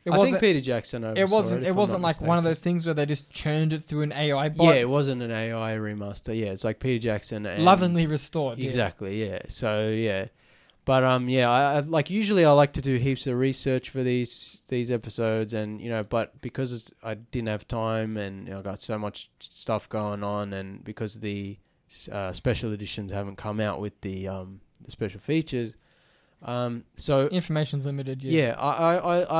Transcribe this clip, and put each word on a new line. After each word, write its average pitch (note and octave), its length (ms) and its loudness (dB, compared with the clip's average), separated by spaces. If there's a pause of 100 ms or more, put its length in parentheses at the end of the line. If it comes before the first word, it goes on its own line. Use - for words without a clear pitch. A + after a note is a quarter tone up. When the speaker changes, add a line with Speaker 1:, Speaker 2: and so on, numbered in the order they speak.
Speaker 1:
It F3 80 0
Speaker 2:
I F#3 60 6
Speaker 1:
wasn't, A3 220 6
Speaker 2:
think G#3 140 6
Peter C#3+ 60 2
Jackson B2 420 -4
oversaw A2+ 180 0
Speaker 1:
it F#3+ 100 4
wasn't, F#3+ 320 2
Speaker 2:
it, - 40 -2
Speaker 1:
it - 20 2
Speaker 2:
if F#3+ 40 2
I'm F#3 60 0
Speaker 1:
wasn't F#3+ 240 2
Speaker 2:
not F3 40 2
Speaker 1:
like D#3+ 140 2
one E3+ 180 2
of E3+ 60 2
Speaker 2:
mistaken. E3 60 2
Speaker 1:
those D#3+ 100 -2
things F3 260 0
where D#3+ 80 0
they D3 120 2
just D3 240 -4
churned D#3 420 0
it D#3 100 -4
through D3+ 200 -4
an D3 100 -2
A D3 200 0
I C#3 180 2
bot. E3 160 6
Speaker 2:
Yeah, E3 60 12 (100)
it A#2+ 60 2
wasn't C3+ 340 2
an A#2 100 -4
A A2+ 200 -2
I A2+ 240 -2
remaster. G#2+ 640 -6
Yeah, G#2 140 -2
it's F#2+ 100 -8
like A2 160 -2
Peter B2 240 0
Jackson G#2+ 440 -4
and G2 180 0
Speaker 1:
Lovingly F3 420 6
restored, C#3+ 520 -4
yeah. B2+ 80 -4
Speaker 2:
Exactly, A2 580 -2
yeah. F#2 240 -6
So, G#2+ 400 -2
yeah. A2 380 0 (580)
But, C3 200 4
um, B2+ 240 4
yeah, B2+ 220 4
I, C#3 260 4
I, D3 40 2
like, D3+ 300 0
usually G3+ 340 4
I D3 80 10
like C#3+ 220 8
to C#3 60 -4
do C3 180 0
heaps C3 280 0
of B2 120 0
research C3 520 0
for C3 140 -4
these, B2 540 -2 (100)
these B2 220 -2
episodes, A2 640 0
and, G#2+ 260 -4
you A2+ 100 -8
know, A2 180 -2
but - 320 -2
because B2+ 320 -6
it's, - 200 -12 (100)
I A2+ 120 -6
didn't A#2 340 -6
have G#2+ 180 -4
time A2 500 -4
and, G2 300 -8
you F2+ 60 -10
know, G2 80 -10
I - 20 -10
got G2 200 -8
so G#2+ 160 -4
much G#2 320 -8 (100)
stuff - 480 -6
going G#2 340 -4
on, G2+ 300 -4
and F#2+ 320 -10
because G#2+ 360 -8
the, G2+ 360 -6 (540)
uh, G2 220 -6
special A2+ 400 -2
editions G2+ 400 -8
haven't G2 240 -6
come G#2+ 240 -6
out G2 200 -2
with G#2 200 -10
the, F#2+ 280 -8
um, F#2+ 320 -10 (240)
the A#2 60 -14
special G#2 300 -8
features, C3+ 540 -4 (680)
um, A#2+ 380 -4 (140)
so C#3 320 2
Speaker 1:
Information's D#3 580 -2
limited, C3+ 380 -6
yeah. D3 240 2
Speaker 2:
Yeah, A#2 100 -2
I, D#3 380 2
I, - 0 -
I, F3 240 2 (200)